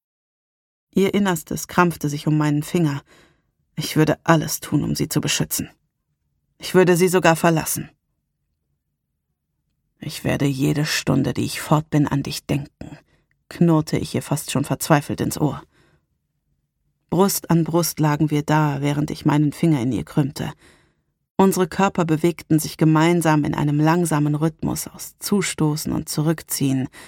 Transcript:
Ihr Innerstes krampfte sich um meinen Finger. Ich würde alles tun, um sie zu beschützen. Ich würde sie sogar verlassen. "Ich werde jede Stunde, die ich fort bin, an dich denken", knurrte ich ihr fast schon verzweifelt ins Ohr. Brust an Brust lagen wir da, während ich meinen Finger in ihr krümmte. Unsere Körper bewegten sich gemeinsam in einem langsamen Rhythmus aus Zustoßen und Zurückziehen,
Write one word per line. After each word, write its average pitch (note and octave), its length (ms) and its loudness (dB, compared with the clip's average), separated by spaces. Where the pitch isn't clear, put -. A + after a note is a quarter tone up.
Ihr F#3+ 200 2
Innerstes F#3 540 -2
krampfte E3+ 420 0
sich D3 180 -6
um D3+ 100 2
meinen D3+ 260 0
Finger. D3+ 400 -2
Ich - 200 -6
würde D#3 280 2
alles D#3+ 360 0
tun, - 240 -2
um C#3+ 120 -4
sie D3 120 -4
zu - 140 -2
beschützen. - 480 -4
Ich - 160 -10
würde F3+ 240 6
sie F#3 100 4
sogar E3+ 280 4
verlassen. D#3 540 0
"Ich - 240 -12
werde C3 220 -2
jede C#3+ 400 0
Stunde, C#3 480 -2
die - 120 -4
ich - 160 -8
fort - 280 0
bin, D3+ 180 2
an C#3+ 160 -2
dich - 240 -10
denken", - 500 -6
knurrte D#3+ 500 2
ich - 180 -6
ihr C3 80 -4
fast - 280 -6
schon C3+ 140 -2
verzweifelt - 560 -2
ins - 180 -4
Ohr. - 220 -2
Brust F#3+ 400 0
an E3 140 4
Brust D#3+ 360 -2
lagen D3+ 320 2
wir D3 120 0
da, D3+ 380 2
während D3 300 -2
ich - 120 -10
meinen D3 300 2
Finger D#3+ 260 2
in A#2+ 140 -2
ihr G2 100 -2
krümmte. - 480 -2
Unsere F#3 300 2
Körper G3 360 0
bewegten D#3 560 0
sich D3+ 160 -8
gemeinsam D#3 680 4
in - 80 -2
einem D3 260 0
langsamen D#3 560 2
Rhythmus D#3 520 -4
aus - 320 -18
Zustoßen D#3 720 -2
und D#3 160 -4
Zurückziehen, C#3+ 800 -2